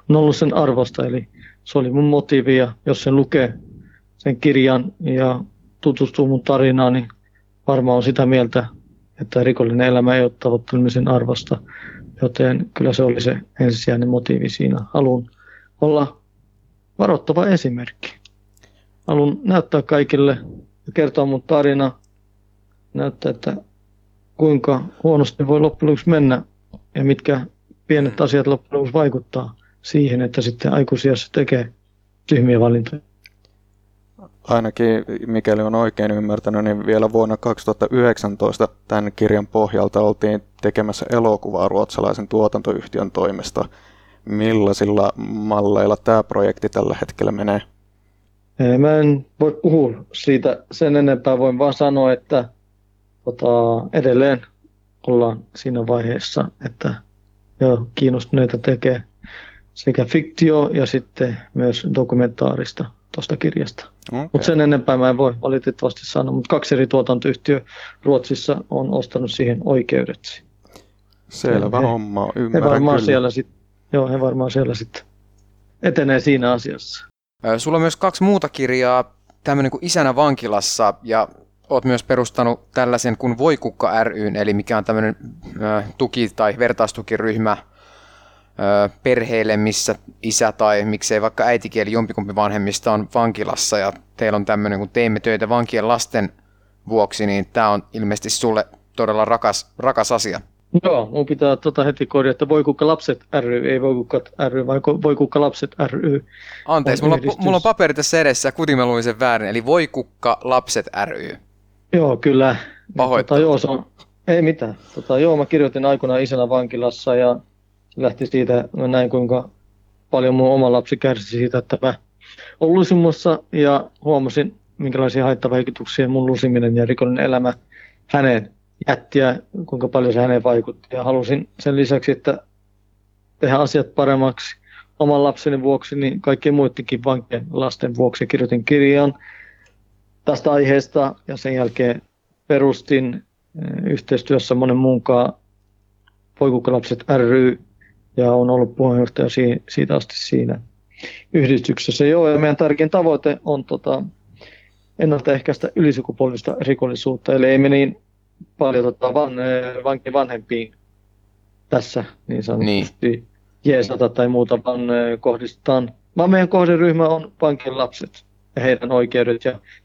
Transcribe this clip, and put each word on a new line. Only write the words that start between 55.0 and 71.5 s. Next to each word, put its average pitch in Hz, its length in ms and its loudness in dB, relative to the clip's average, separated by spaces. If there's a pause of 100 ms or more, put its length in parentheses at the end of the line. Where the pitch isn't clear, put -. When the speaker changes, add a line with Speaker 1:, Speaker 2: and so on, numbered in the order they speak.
Speaker 1:
ollaan 117 360 0 (120)
siinä 120 320 -6
vaiheessa, 120 580 -2 (200)
että - 280 -6 (640)
joo, 120 360 2
kiinnostuneita 127 640 0
tekee 123 460 -2 (720)
sekä 127 320 0
fiktio- 156 680 2
ja 135 120 2
sitten 123 520 -4 (160)
myös 123 420 -2
dokumentaarista 123 920 -2 (300)
tosta - 220 -6
kirjasta. - 480 -4 (260)
Speaker 3:
Okei. 143 220 -8
Speaker 1:
Mut - 100 0
sen 156 180 2
enempää 143 360 2
mä 127 120 4
en 127 80 0
voi 131 240 2
valitettavasti 131 640 -4
sanoa, 135 280 -4
mut 131 140 -4
kaksi 151 280 0
eri 131 120 2
tuotantoyhtiö 127 760 0 (420)
Ruotsissa 139 680 -2
on 131 240 -4
ostanut 127 380 -4
siihen 120 340 -2
oikeudet. - 800 -2 (840)
Speaker 3:
Selvä 110 500 0